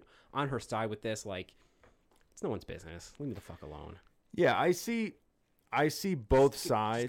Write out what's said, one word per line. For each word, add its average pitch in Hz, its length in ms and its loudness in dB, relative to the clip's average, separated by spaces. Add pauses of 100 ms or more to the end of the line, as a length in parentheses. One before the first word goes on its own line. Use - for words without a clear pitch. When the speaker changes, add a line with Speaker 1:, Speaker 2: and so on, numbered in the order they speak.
(340)
Speaker 1:
on 139 140 0
her 127 120 -2
side 110 300 -2
with 107 120 -8
this. 110 220 -4
Like, 95 300 -8 (760)
it's - 100 -16
no 180 80 -2
one's 101 140 -4
business. 85 540 -14
Leave 147 100 -6
me 110 60 -6
the 95 60 -10
fuck - 220 -16
alone. 76 360 -12 (360)
Speaker 2:
Yeah, 127 240 4
I 160 140 4
see, 226 420 -4 (580)
I 143 160 4
see 185 260 -2
both 135 380 6
Speaker 1:
Just - 120 -8
get, - 40 -4
Speaker 2:
sides. 113 400 2